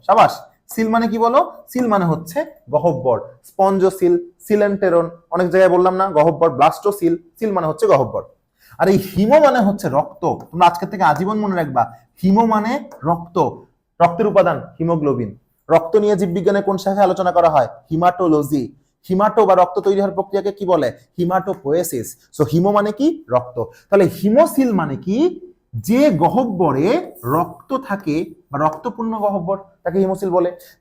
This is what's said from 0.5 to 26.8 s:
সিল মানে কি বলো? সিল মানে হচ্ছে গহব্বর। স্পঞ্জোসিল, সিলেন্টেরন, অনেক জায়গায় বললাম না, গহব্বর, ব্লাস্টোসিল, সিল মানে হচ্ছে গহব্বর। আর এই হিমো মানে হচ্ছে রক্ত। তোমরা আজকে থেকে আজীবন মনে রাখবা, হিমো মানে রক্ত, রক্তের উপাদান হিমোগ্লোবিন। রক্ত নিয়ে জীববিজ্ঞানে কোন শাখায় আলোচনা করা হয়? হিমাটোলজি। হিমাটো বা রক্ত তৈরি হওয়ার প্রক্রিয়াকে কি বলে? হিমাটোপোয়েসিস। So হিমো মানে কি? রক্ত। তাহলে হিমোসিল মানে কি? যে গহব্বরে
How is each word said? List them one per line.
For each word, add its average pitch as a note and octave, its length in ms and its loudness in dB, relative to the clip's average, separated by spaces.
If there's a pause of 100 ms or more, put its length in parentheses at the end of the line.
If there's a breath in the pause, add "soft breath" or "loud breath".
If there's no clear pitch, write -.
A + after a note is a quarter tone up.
সিল A3+ 200 -2
মানে A3+ 200 0
কি G#3 100 -2
বলো? A#3+ 340 2 (180)
সিল B3 180 -2
মানে G3 180 2
হচ্ছে E3+ 400 -4 (240)
গহব্বর। C3 500 0 (240)
স্পঞ্জোসিল, F#3 880 0 (100)
সিলেন্টেরন, G3 720 0 (220)
অনেক F3+ 180 -2
জায়গায় F#3 220 4
বললাম F#3 240 2
না, F#3+ 160 -2
গহব্বর, D#3 380 2
ব্লাস্টোসিল, E3 680 0 (220)
সিল A3 120 -4
মানে F3 160 -2
হচ্ছে D#3 200 -2
গহব্বর। B2 360 0 (540 soft breath)
আর E3+ 100 0
এই G3 100 4
হিমো A3 420 2
মানে C4+ 200 4
হচ্ছে G3 300 -2
রক্ত। - 360 -4
তোমরা E3 420 0
আজকে F3 180 -2
থেকে F#3 180 -6
আজীবন F3+ 360 0
মনে G3+ 160 -2
রাখবা, C3 360 -2 (320 loud breath)
হিমো G3+ 220 4
মানে A3 440 -2 (140)
রক্ত, E3+ 340 -4 (640)
রক্তের E3+ 260 2
উপাদান F3 340 2 (180)
হিমোগ্লোবিন। D3 580 -2 (320)
রক্ত - 260 2
নিয়ে G#3 200 2
জীববিজ্ঞানে F#3+ 460 -2
কোন G3 160 -2
শাখায় G3 260 0
আলোচনা F3+ 280 0
করা E3+ 180 4
হয়? C#3 180 2 (240)
হিমাটোলজি। D#3 840 0 (360)
হিমাটো G#3 360 2
বা F#3+ 100 4
রক্ত F3+ 240 2
তৈরি G3 200 0
হওয়ার G3 160 -2
প্রক্রিয়াকে G3 360 -4
কি G3 140 -10
বলে? D#3 280 0 (240 soft breath)
হিমাটোপোয়েসিস। F3 1000 -4 (200)
So D3+ 160 0
হিমো F3 180 2
মানে G#3 200 0
কি? D4+ 380 -2
রক্ত। A#2+ 340 -2 (260 soft breath)
তাহলে G3+ 160 4
হিমোসিল B3+ 680 2
মানে D#3 220 -2
কি? A3+ 440 -2 (360)
যে A#3+ 340 2
গহব্বরে F#3 1000 0 (120)